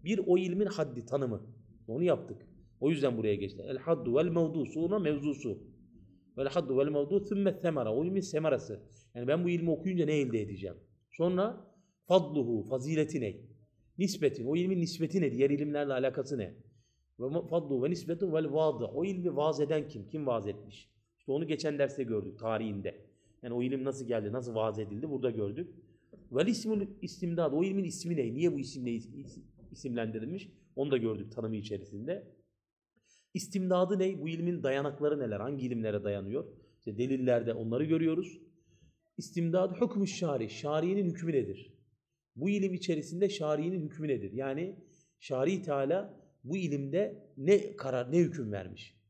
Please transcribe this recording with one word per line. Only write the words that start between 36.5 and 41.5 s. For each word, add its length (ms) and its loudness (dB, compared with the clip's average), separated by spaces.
İşte 180 -8
delillerde 560 2
onları 300 0
görüyoruz. 580 2
İstimdad 640 2
hükmü 260 2
şari, 420 0
şari'nin 560 0
hükmü 260 -2
nedir? 420 -2